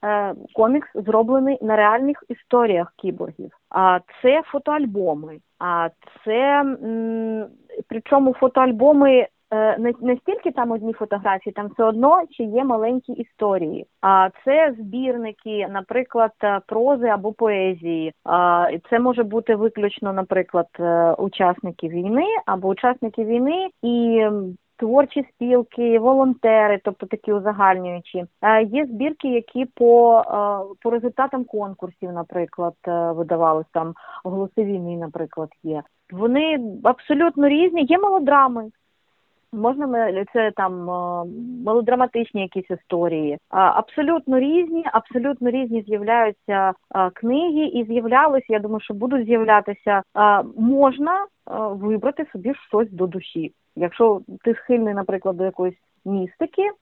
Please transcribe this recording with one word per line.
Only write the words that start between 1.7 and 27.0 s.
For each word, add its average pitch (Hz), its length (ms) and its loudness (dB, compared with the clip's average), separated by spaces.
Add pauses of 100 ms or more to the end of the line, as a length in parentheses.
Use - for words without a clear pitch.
реальних 233 540 2
історіях 220 680 0
кіборгів. 175 520 -8 (200)
А, 185 300 4 (220)
це 277 240 4
фотоальбоми. 196 920 -4 (220)
А, 170 300 -2 (360)
це, 269 360 2
м, 226 840 -4 (440)
причому 262 440 2
фотоальбоми, 262 920 4 (260)
е, 214 240 2
не, 233 240 -2
не 247 160 0
стільки 370 340 -4
там 240 200 -2
одні 220 220 -4
фотографії, 202 600 -4
там 208 140 -8
все 202 160 -2
одно 247 380 4 (100)
ще - 120 -8
є 226 200 -2
маленькі 247 500 -2
історії. 196 720 -4 (160)
А, 190 280 6 (160)
це 285 340 4
збірники, 220 920 -6
наприклад, 226 600 -2 (120)
е, 202 240 0
прози 240 400 0
або 208 260 -2
поезії. 175 800 -2 (120)
А, 175 420 2 (220)
це 233 100 2
може 247 240 0
бути 226 320 -2
виключно, 208 580 -2
наприклад, 190 540 -2 (120)
е, 170 340 2
учасники 180 720 -2
війни 196 380 -2 (200)
або 190 220 -2
учасники 233 580 -2
війни 277 440 -2 (120)
і, 233 360 2
м, 208 380 0 (220)
творчі 262 520 0
спілки, 240 680 0
волонтери, 226 840 4
тобто 202 220 -6